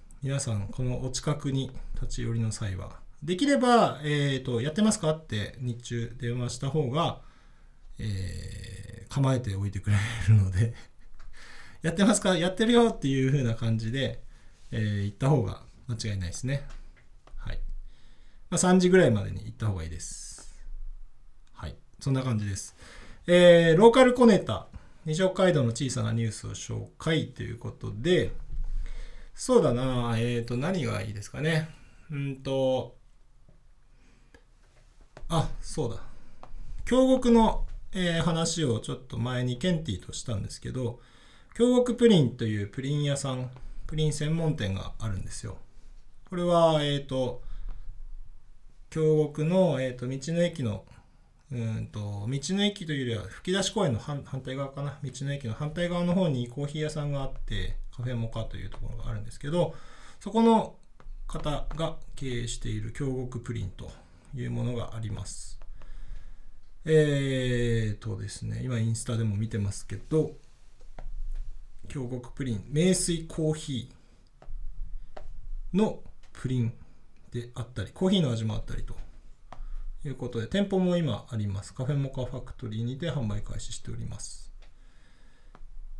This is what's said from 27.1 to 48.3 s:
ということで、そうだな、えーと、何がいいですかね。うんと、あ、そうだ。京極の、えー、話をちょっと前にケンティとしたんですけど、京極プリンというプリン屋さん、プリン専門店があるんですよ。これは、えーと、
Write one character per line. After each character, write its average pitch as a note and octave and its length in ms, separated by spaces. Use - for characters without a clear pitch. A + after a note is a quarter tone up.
と - 160
い G#2+ 80
う A2+ 60
こ A2 140
と G#2+ 220
で、 C3 380
そ B3 260
う F3 40
だ C3 100
な、 B2 440
え A#2+ 220
ー A#2 60
と、 A#2+ 120
何 D#3+ 280
が G#2 160
い G#2 100
い - 20
で G#2 80
す - 100
か C3 100
ね。 D#3+ 280
う D3 80
ん C#3 200
と、 C3 600
あ、 - 140
そ - 260
う - 20
だ。 - 140
京 C4 240
極 C4 220
の、 A3+ 340
え F3 260
ー、 - 20
話 E3 440
を A2 140
ち - 120
ょ - 20
っ - 40
と A#2+ 100
前 B2 260
に B2 140
ケ F3+ 140
ン D#3+ 120
テ A2 100
ィ F2 60
と - 140
し - 100
た - 120
ん F#2+ 80
で - 80
す - 100
け A#2+ 100
ど、 B2 280
京 B3 220
極 B3 180
プ A#3 120
リ F#3+ 140
ン A#2 160
と A#2 80
い G#2+ 180
う G2+ 40
プ C3 160
リ C#3 100
ン D3 100
屋 C#3+ 140
さ C3 160
ん、 B2+ 160
プ D#3+ 80
リ D#3 100
ン D3 80
専 D3+ 220
門 E3 200
店 F#2+ 200
が F#2 240
あ A2 80
る G2 100
ん F#2 80
で - 60
す - 120
よ。 G#2 140
こ F#3 60
れ F3 80
は、 E3 400
え C#3+ 140
ー C3+ 80
と、 C3 360